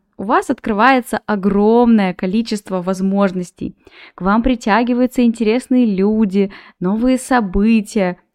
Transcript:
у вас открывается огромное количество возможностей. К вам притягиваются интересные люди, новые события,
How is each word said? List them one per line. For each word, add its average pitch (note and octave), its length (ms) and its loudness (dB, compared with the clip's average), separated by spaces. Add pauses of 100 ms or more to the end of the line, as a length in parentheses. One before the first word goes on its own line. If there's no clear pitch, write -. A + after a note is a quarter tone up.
(180)
у G3 60 -10
вас D4 260 -2
открывается A#3+ 760 0
огромное G#3 880 2
количество G3 680 -4
возможностей. F#3+ 920 -4 (400)
К - 60 -16
вам G3+ 200 0
притягиваются A#3+ 800 0
интересные A#3 640 0
люди, G3+ 680 0 (280)
новые A3+ 400 0
события, G#3 1000 0 (180)